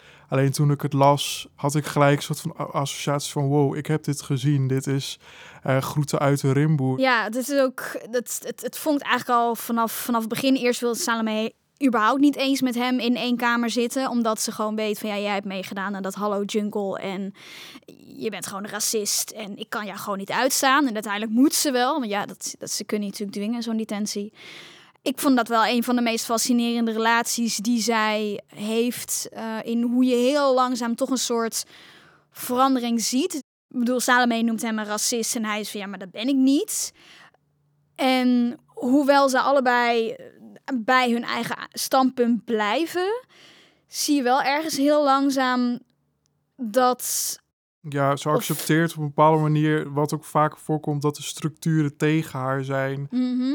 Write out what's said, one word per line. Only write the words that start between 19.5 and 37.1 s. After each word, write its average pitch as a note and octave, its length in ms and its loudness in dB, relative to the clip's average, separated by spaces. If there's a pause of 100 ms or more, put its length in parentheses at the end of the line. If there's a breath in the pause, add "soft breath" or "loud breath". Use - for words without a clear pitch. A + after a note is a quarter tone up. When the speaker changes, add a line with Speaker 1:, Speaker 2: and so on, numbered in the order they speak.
Speaker 2:
ik - 140 -14
kan G#3+ 160 -6
jou G3 120 -12
gewoon G3 200 -6
niet G3 120 -10
uitstaan." C4+ 560 2
En A3 80 -2
uiteindelijk G#3+ 380 -4
moet C4 220 4
ze - 160 2
wel, B3+ 280 2
want A3+ 120 -4
ja, G3+ 160 -2
dat, - 320 -12
dat, - 120 -12
ze - 140 -6
kunnen G#3 220 -4
je G3 60 -8
natuurlijk G3 260 -8
dwingen, A3+ 240 -4
zo'n A3+ 140 -2
detentie. G#3 560 -6 (720 loud breath)
Ik - 160 -4
vond C4+ 180 4
dat A#3 120 2
wel A3+ 180 4
een A#3+ 180 2
van B3 120 0
de A#3+ 60 0
meest A3+ 220 0
fascinerende A#3 680 0
relaties A#3 640 0
die A3+ 240 0
zij G#3+ 640 0
heeft, - 840 -4
eh, A3 120 -10 (180)
in A#3 200 -2
hoe B3 220 2
je B3+ 100 4
heel C4+ 400 4
langzaam B3+ 400 0
toch C4 160 -2
een C4 60 2
soort A3+ 480 -2 (640 loud breath)
verandering B3 720 0
ziet. C4+ 340 0
Ik - 440 -12
bedoel, B3 220 0
Salome A#3+ 420 4
noemt A3+ 200 -2
hem A3 160 -4
een G#3+ 60 -6
racist G#3+ 520 -2
en A3 80 -2
hij G#3+ 160 -2
is G3+ 100 -8
van, G#3 100 -8
"Ja, G3 60 -6
maar G3 120 -10
dat F#3 120 -14
ben A3 180 -4
ik C#4+ 60 2
niet." C4+ 580 2 (1000 loud breath)